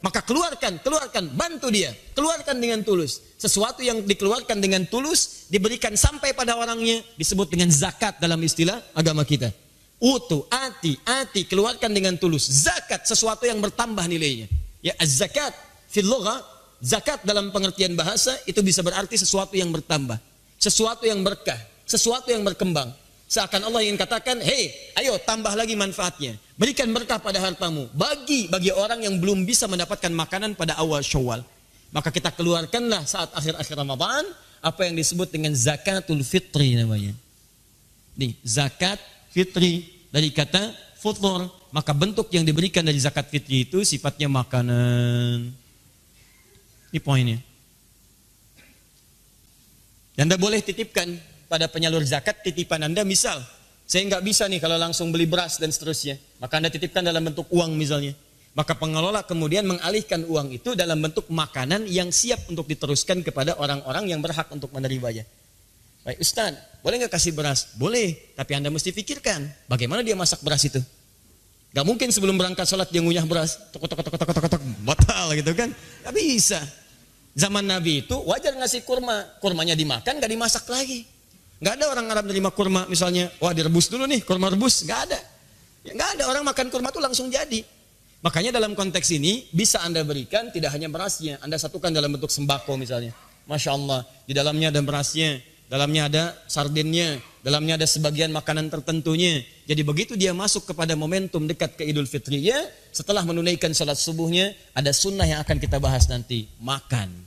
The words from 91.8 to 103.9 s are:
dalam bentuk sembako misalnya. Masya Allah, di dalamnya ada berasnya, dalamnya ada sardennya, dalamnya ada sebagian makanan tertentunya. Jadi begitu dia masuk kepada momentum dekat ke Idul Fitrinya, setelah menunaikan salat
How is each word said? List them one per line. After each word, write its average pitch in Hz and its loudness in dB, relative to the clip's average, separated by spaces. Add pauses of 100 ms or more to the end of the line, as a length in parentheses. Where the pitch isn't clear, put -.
dalam 147 0
bentuk 143 -4
sembako 139 -2
misalnya. 120 -6 (380)
Masya 147 -2
Allah, 139 -2 (240)
di 139 -6
dalamnya 151 2
ada 143 4
berasnya, 143 -2 (280)
dalamnya 147 0
ada 156 2 (220)
sardennya, 151 -2 (200)
dalamnya 151 0
ada 160 2
sebagian 151 0
makanan 151 -2
tertentunya. 160 0 (240)
Jadi 151 2
begitu 147 0
dia 185 2
masuk 196 -2
kepada 160 -2
momentum 160 -2
dekat 160 -4
ke 165 -6
Idul 147 0
Fitrinya, 143 0 (360)
setelah 202 -2
menunaikan 170 0
salat 147 0